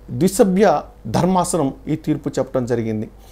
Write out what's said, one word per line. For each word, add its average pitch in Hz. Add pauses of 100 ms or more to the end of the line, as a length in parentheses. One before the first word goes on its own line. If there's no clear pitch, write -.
(120)
ద్విసభ్య 180 (260)
ధర్మాసనం 170 (140)
ఈ 147
తీర్పు 151
చెప్పడం 131
జరిగింది. 113 (220)